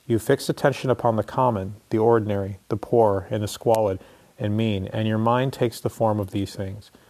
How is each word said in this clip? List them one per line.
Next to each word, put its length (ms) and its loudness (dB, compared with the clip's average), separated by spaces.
You 120 2
fix 300 0
attention 400 0
upon 260 2
the 80 0
common, 520 0
the 100 0
ordinary, 680 2
the 80 -2
poor, 540 2
and 120 -2
the 60 -4
squalid, 520 0
and 200 -2
mean, 340 -2
and 160 -2
your 100 0
mind 360 2
takes 260 -2
the 100 -4
form 300 0
of 120 -6
these 220 -4
things. 380 -12